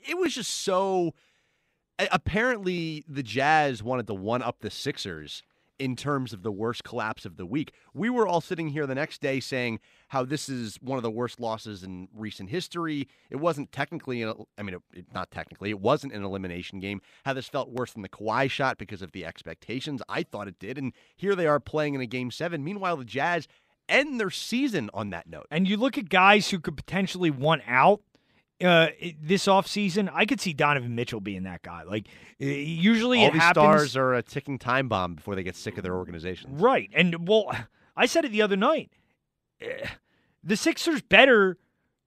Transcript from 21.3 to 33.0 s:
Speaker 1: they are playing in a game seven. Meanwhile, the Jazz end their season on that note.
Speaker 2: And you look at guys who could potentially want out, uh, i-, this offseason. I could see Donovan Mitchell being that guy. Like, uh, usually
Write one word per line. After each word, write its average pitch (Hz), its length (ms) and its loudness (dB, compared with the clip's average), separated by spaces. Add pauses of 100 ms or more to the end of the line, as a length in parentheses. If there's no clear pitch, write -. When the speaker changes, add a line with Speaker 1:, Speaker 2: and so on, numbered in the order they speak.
Speaker 1:
they 180 140 2
are 147 140 4
playing 151 320 -2
in 135 80 -4
a 127 40 -4
game 127 240 -6
seven. 160 320 -6
Meanwhile, 180 360 -4
the 127 80 -10
Jazz 143 420 -2 (400)
end 262 320 2
their 196 120 -2
season 226 640 -2
on 101 180 -4
that 85 180 -10
note. 80 200 -14
Speaker 2:
And 170 160 2
you 202 120 2
look 247 200 0
at 208 120 -6
guys 196 400 6
who 196 100 -2
could 160 160 -6
potentially 180 560 -2
want 143 340 2
out, 143 360 6 (600)
uh, 170 280 8 (120)
i-, 160 200 -8
this 175 240 2
offseason. 196 680 2
I 175 120 2
could 220 160 0
see 185 100 -2
Donovan 139 420 0
Mitchell 117 280 -4
being 95 220 -6
that 90 180 -10
guy. 85 220 -14
Like, 98 240 -6 (340)
uh, 131 40 -2
usually 175 760 2